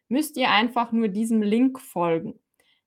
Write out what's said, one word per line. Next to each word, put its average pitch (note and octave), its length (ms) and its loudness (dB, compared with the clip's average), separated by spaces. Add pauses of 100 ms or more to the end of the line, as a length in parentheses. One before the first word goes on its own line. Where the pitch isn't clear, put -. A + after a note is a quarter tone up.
müsst D4+ 300 -2
ihr B3+ 140 0
einfach A#3 400 0
nur A3+ 160 0
diesem A3 340 0
Link A#3 400 2
folgen. E3+ 580 -4 (480)